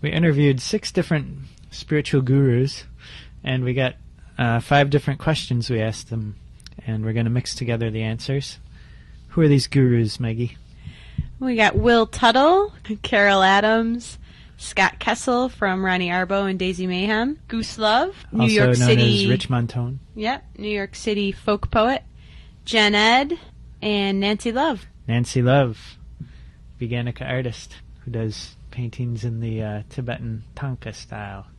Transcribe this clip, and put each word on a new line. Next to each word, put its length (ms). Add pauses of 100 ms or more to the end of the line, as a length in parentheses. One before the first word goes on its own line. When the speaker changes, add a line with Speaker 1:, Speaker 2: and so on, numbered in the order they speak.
Speaker 1:
We 100
interviewed 500
six 300
different 480 (320)
spiritual 520
gurus, 640 (600)
and 180
we 120
got, 220 (420)
uh, 220
five 280
different 320
questions 480
we 140
asked 260
them, 280 (500)
and 180
we're 80
gonna 160
mix 260
together 360
the 120
answers. 560 (680)
Who 140
are 60
these 180
gurus, 520
Maggie? 380 (840)
Speaker 2:
We 160
got 200
Will 300
Tuttle, 640 (300)
Carol 400
Adams, 760 (400)
Scott 420
Kessel 520
from 340
Ronnie 240
Arbo 400
and 100
Daisy 280
Mayhem, 520 (100)
Goose 280
Love, 400 (160)
New 120
Speaker 1:
Also 100
Speaker 2:
York 240
Speaker 1:
known 100
Speaker 2:
City 360
Speaker 1:
as 40
Rich 220
Montone. 480 (160)
Speaker 2:
Yep, 280 (140)
New 140
York 240
City 380
folk 380
poet, 320 (640)
Jen 300
Ed, 440 (440)
and 380
Nancy 320
Love. 340 (200)
Speaker 1:
Nancy 360
Love, 560 (840)
Veganica 480
artist 480 (240)
who 100
does 460 (140)
paintings 520
in 180
the, 220
uh, 280
Tibetan 540 (100)
Tanka 400
style 520 (120)